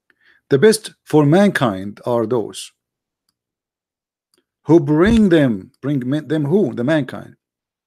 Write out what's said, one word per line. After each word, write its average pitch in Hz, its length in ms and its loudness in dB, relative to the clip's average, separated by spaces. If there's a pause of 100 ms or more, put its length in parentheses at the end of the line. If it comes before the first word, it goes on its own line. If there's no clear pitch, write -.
(500)
The 139 100 2
best 214 340 2 (120)
for 151 200 2
mankind 127 800 0
are 120 220 -2
those 107 440 -8 (1900)
who 160 140 4
bring 180 500 2
them, 127 420 0 (100)
bring 131 260 -6
ma-, 147 140 -4
them 151 240 -4
who? 151 300 0
The 120 80 -6
mankind, 135 520 -4 (520)